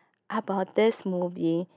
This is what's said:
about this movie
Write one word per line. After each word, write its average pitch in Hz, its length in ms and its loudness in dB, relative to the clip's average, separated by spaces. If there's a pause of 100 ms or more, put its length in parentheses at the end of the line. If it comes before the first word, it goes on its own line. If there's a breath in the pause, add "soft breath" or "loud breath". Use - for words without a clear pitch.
(300)
about 196 460 -4
this 220 280 2
movie 175 640 -2 (120)